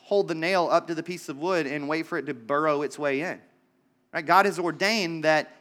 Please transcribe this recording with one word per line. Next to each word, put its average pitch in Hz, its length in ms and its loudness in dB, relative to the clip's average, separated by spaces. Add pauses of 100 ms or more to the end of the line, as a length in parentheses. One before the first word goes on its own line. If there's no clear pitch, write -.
hold 196 240 0
the 165 80 -2
nail 170 340 2
up 165 180 4
to 165 60 -4
the 160 80 -6
piece 175 260 -10
of 139 100 -8
wood 165 280 0
and 143 220 -6
wait 160 180 -2
for 165 120 -4
it 135 80 -6
to 143 80 -6
burrow 143 480 0
its 135 140 -6
way 143 260 -2
in. 160 180 -8 (760)
Right? 160 120 -6
God 185 180 6
has 180 140 0
ordained 170 680 -2
that 156 360 2